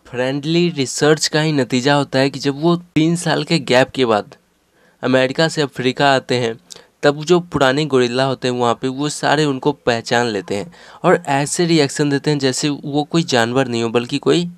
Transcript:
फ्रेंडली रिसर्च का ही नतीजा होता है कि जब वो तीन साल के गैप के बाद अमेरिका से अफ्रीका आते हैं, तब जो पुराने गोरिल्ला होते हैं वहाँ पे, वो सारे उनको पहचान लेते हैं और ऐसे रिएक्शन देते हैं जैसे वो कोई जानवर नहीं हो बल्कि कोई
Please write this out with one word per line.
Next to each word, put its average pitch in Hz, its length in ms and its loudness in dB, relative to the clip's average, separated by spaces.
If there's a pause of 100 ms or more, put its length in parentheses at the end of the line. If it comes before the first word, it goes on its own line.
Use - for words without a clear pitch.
फ्रेंडली 143 640 -2
रिसर्च 147 580 0
का 156 120 -2
ही 156 120 0
नतीजा 131 420 0
होता 139 240 0
है 135 120 2
कि 135 80 -10
जब 139 240 -4
वो 170 140 4
तीन 165 400 0
साल 151 280 -2
के 165 160 0
गैप 127 300 2
के 131 160 -2
बाद 107 300 0 (680)
अमेरिका 131 460 0
से 156 140 -4
अफ्रीका 135 520 0
आते 131 220 -2
हैं, 117 180 -2 (480)
तब 147 200 2
जो 170 200 4
पुराने 139 440 0
गोरिल्ला 127 380 0
होते 131 240 -2
हैं 123 60 -2
वहाँ 120 200 2
पे, 131 140 -6
वो 139 200 -6
सारे 147 360 0
उनको 143 300 0
पहचान 120 520 0
लेते 98 300 -4
हैं 92 160 -8 (320)
और 165 240 2
ऐसे 147 380 0
रिएक्शन 151 440 2
देते 139 200 -2
हैं 147 80 0
जैसे 135 300 -2
वो 143 360 -4
कोई 170 200 0
जानवर 123 440 2
नहीं 117 140 -2
हो 117 80 0
बल्कि 123 280 -2
कोई 165 400 0